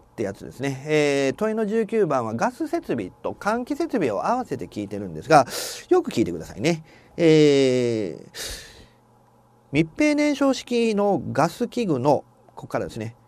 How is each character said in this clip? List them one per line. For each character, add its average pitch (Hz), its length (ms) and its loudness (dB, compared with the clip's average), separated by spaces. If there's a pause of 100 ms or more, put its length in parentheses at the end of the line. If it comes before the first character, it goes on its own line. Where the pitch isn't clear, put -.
(160)
て 117 80 -4
や 98 100 -4
つ - 100 -16
で - 80 -14
す - 80 -20
ね。 135 280 -4
え 143 460 2
ー、 - 20 -6
問 220 160 -2
い 214 40 -4
の 220 100 -2
十 220 200 0
九 214 200 2
番 135 200 0
は 110 80 -4
ガ 175 180 0
ス 320 160 -6
設 330 260 -4
備 90 180 -4 (100)
と 95 100 -4
換 226 340 -4
気 294 100 -4
設 311 220 -4
備 147 140 0
を 98 140 -2
合 220 120 0
わ 254 80 -6
せ 127 120 -8
て 87 100 -10
聞 104 160 -8
い 101 40 -8
て 104 100 -10
る 101 100 -8
ん 85 60 -12
で 78 80 -10
す 113 80 -14
が、 147 160 8 (440)
よ 359 120 6
く - 100 -6
聞 123 100 0
い 101 40 4
て 87 60 -6
く 82 80 -6
だ 78 60 -12
さ 80 100 -16
い 92 60 -10
ね。 160 220 0 (340)
え 131 1000 4
ー、 50 80 -20 (1400)
密 156 160 0 (100)
閉 302 180 2
燃 294 200 0
焼 269 220 0
式 233 380 -2
の 202 260 0 (100)
ガ 139 180 2
ス - 180 -6
器 240 180 -4
具 147 140 0
の、 127 240 2 (320)
こ - 80 -16
こ 120 40 -16
か 127 120 -4
ら 101 60 -6
で 80 60 -10
す - 60 -12
ね 113 180 -8 (120)